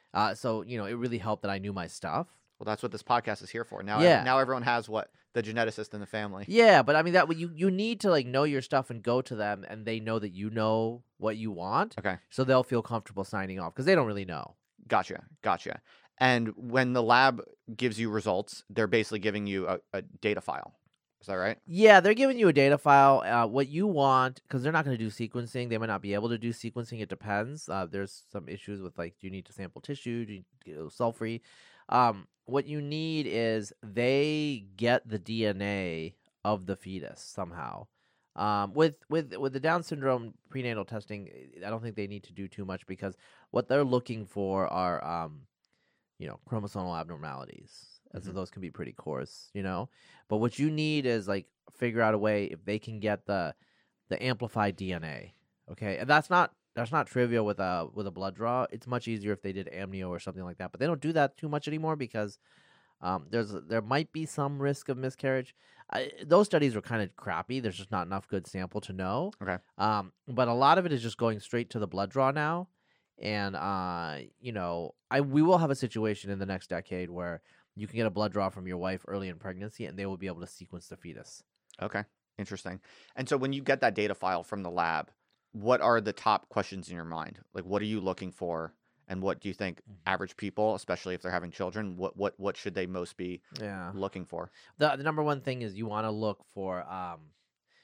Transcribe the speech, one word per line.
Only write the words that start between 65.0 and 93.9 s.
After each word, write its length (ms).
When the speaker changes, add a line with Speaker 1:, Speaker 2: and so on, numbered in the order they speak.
Speaker 1:
I, 200
those 220
studies 300
are 60
kinda 340
crappy. 440
There's 160
just 140
not 160
enough 220
good 180
sample 360
to 100
know. 500
Speaker 2:
Okay. 160
Speaker 1:
Um, 340
but 200
a 60
lot 240
of 80
it 60
is 100
just 160
going 220
straight 300
to 80
the 100
blood 220
draw 200
now. 400
And, 380
uh, 640
you 140
know, 420
I, 120
we 200
will 160
have 120
a 40
situation 560
in 80
the 80
next 220
decade 420
where 320
you 120
can 100
get 100
a 40
blood 220
draw 180
from 160
your 120
wife 300
early 200
in 100
pregnancy 480
and 120
they 80
will 120
be 80
able 140
to 60
sequence 420
the 80
fetus. 460
Speaker 2:
Okay. 240
Interesting. 420
And 140
so 80
when 160
you 100
get 180
that 140
data 200
file 280
from 200
the 80
lab, 400
what 280
are 200
the 120
top 360
questions 400
in 60
your 100
mind? 360
Like, 100
what 160
are 60
you 140
looking 300
for? 440
And 140
what 180
do 80
you 60
think 260
Speaker 1:
Mm-hmm. 160
Speaker 2:
average 300
people, 380
especially 400
if 80
they're 100
having 180
children, 460
what, 200
what, 220
what 180
should 180
they 120
most 300
be 240
Speaker 1:
Yeah. 440